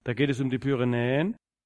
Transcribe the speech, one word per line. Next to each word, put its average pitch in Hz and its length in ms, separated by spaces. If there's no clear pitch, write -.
Da 120 100
geht 139 160
es 127 100
um 131 100
die 127 80
Pyrenäen, 127 760